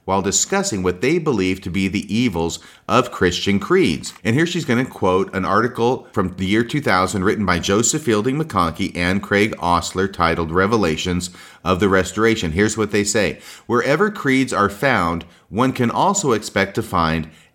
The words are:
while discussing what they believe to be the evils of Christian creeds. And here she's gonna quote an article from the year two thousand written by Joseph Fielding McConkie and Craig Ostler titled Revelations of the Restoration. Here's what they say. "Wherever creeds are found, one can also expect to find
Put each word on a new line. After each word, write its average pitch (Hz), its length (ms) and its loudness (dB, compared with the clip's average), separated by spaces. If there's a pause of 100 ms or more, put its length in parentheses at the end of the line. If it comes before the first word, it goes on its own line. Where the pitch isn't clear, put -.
while 95 160 0
discussing 98 600 -2
what 90 200 -2
they 151 160 2
believe 98 440 0
to - 80 -8
be 95 200 0
the 98 260 -4
evils 87 440 0 (280)
of 120 240 2
Christian 98 480 0
creeds. 127 540 0 (100)
And 110 100 0
here 156 120 2
she's 165 180 -4
gonna 123 220 0
quote 95 500 0
an 95 80 -2
article 117 680 0
from 92 240 -2
the 95 80 -4
year 104 180 2
two 131 160 -2
thousand 92 460 2
written 104 200 0
by 87 140 0
Joseph 107 440 0
Fielding 120 360 0
McConkie 92 560 -2
and 90 260 0
Craig 104 380 2
Ostler 87 480 0
titled 82 440 0
Revelations 90 800 0 (340)
of 180 160 2
the 202 80 4
Restoration. 113 640 2
Here's 104 240 2
what 107 140 -2
they 104 120 2
say. 98 360 -2 (260)
"Wherever 135 440 2
creeds 131 440 0
are 98 160 2
found, 95 560 0 (240)
one 127 240 0
can 120 180 0
also 160 400 0
expect 101 440 -2
to 117 80 -2
find 82 440 0 (280)